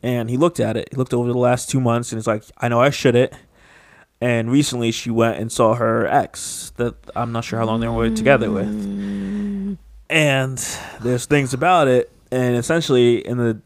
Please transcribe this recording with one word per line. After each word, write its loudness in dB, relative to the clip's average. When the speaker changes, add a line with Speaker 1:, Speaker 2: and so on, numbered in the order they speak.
Speaker 1:
and -2
he -2
looked 2
at 0
it. -6
He -8
looked -2
over 0
the 0
last 2
two 0
months, 0
and -4
he's -4
like, 0
"I -4
know 2
I 6
shouldn't." 4
And 0
recently, 2
she -6
went 2
and -6
saw 4
her 0
ex -4
that -4
I'm -4
not -4
sure -6
how 0
long 0
they -2
were 0
together 2
with. -4
Speaker 2:
Mm. -6
Speaker 1:
And 0
there's -2
things 2
about 4
it, 2
and 0
essentially 2
in -4
the -2